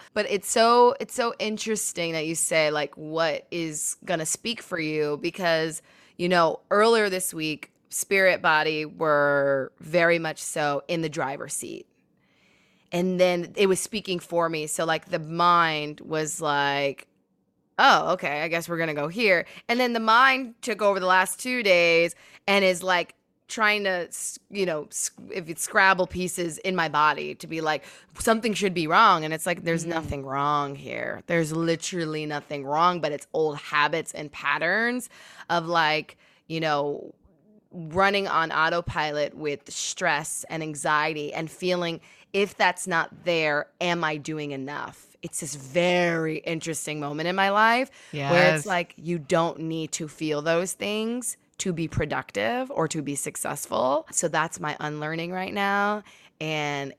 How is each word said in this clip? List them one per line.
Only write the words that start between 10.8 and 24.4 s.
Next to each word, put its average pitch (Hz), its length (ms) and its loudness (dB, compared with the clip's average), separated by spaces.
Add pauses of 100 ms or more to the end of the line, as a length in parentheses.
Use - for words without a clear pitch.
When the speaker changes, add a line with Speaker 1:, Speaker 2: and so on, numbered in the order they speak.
Speaker 1:
in 170 140 -2
the 160 60 -2
driver's 147 460 -6
seat. - 320 -10 (1040)
And 180 300 0
then 180 360 2
it 196 120 4
was 185 120 2
speaking 190 380 -6
for 170 300 6
me. 156 180 -2
So, 165 180 -2
like, 160 260 0
the 170 100 0
mind 160 800 4
was 156 400 -4
like, 143 680 0 (720)
"Oh, 185 360 6
okay, 151 280 -4
I 170 60 -2
guess 165 200 -4
we're 170 100 -4
gonna 160 160 -2
go 147 120 -2
here." 185 400 2 (220)
And 233 100 0
then 247 140 0
the 233 80 -2
mind 247 640 4
took 214 200 -4
over 202 160 4
the 185 80 -2
last 185 320 2
two 254 240 -4
days 170 540 4 (320)
and 196 160 4
is, 180 180 2
like, 180 320 0 (320)
trying 208 380 0
to, 180 240 -2
s-, - 300 -10 (120)